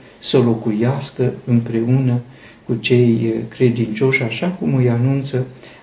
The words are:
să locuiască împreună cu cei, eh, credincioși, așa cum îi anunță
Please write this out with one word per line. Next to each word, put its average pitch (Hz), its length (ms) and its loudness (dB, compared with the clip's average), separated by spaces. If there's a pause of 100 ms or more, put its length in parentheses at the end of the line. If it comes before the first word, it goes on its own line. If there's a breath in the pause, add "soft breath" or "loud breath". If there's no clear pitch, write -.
(200 loud breath)
să - 180 0
locuiască 120 960 0 (120)
împreună 120 760 0 (460 loud breath)
cu 123 100 -2
cei, 120 480 2
eh, 113 100 0 (140)
credincioși, 120 760 0
așa 120 240 -4
cum 160 280 -2
îi 123 140 2
anunță 131 560 0 (380 loud breath)